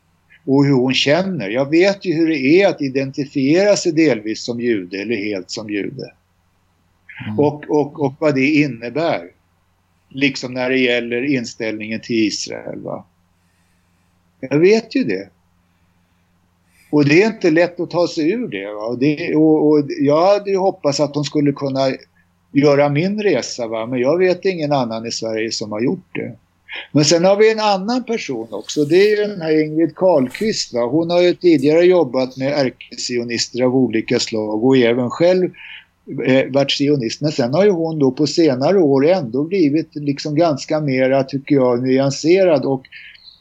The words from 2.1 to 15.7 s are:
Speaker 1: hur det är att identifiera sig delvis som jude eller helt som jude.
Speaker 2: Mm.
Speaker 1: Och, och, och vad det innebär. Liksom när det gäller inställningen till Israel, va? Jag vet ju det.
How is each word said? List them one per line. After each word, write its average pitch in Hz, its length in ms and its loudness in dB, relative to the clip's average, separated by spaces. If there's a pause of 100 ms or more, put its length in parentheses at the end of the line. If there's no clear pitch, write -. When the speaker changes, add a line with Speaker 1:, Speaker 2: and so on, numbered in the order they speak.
Speaker 1:
hur 165 140 0
det 156 340 2
är 196 80 4
att 147 120 -6
identifiera 139 920 0
sig 175 160 -2
delvis 117 520 0
som 120 180 -6
jude 98 400 -2
eller 113 140 -4
helt 101 360 -6
som 107 180 -12
jude. - 440 -8 (1120)
Speaker 2:
Mm. 107 120 -6
Speaker 1:
Och, 147 300 0
och, 147 360 -2
och 135 140 -2
vad 151 160 0
det 131 120 0
innebär. 127 840 -2 (800)
Liksom 135 440 -4
när 127 160 -4
det 131 100 0
gäller 120 440 -2
inställningen 113 800 -6
till 110 260 0
Israel, 71 520 -8
va? - 260 -12 (1300)
Jag 135 200 -2
vet 214 360 2
ju 262 80 0
det. 98 260 -6 (1600)